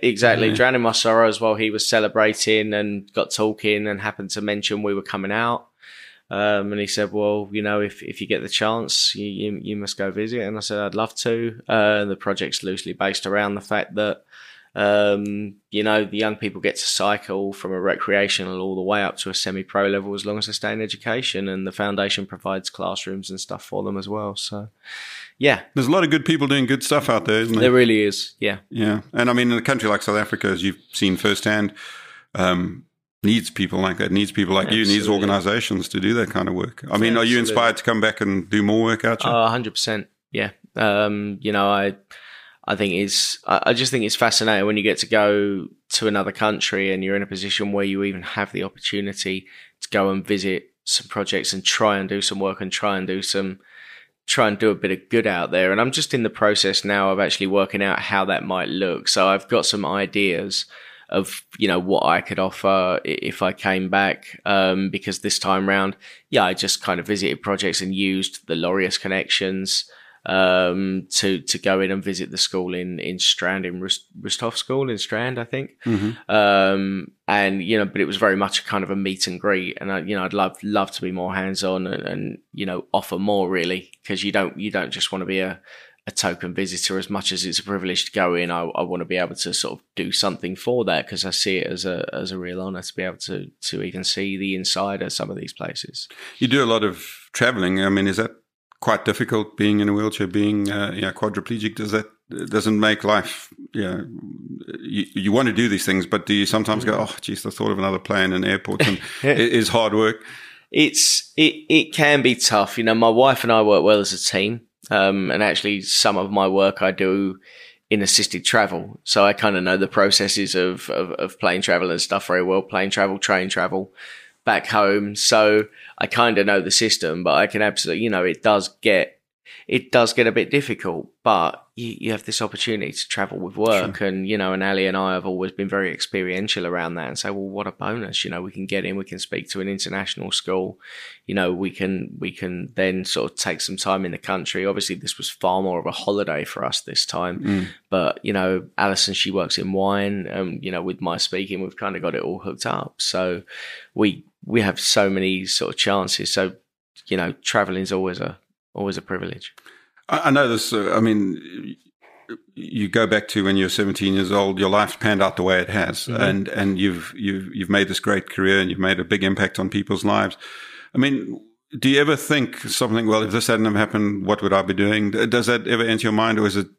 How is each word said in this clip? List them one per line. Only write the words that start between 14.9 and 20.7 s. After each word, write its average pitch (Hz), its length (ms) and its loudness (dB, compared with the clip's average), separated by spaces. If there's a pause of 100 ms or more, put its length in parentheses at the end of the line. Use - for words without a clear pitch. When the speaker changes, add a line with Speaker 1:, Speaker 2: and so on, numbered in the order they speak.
Speaker 1:
you 104 140 0
know, 107 200 4
the 98 140 -6
young 107 160 0
people 101 260 -6
get 92 160 0
to - 100 -4
cycle 98 680 0
from 95 200 -8
a 92 80 -4
recreational 98 800 0
all 95 140 -4
the 92 80 -4
way 101 220 0
up - 140 -4
to - 120 -8
a 95 40 -6
semi-pro 95 520 -2
level 98 280 -2
as 98 120 -8
long 104 100 -4
as 101 100 -6
they 107 60 -8
stay 107 200 -4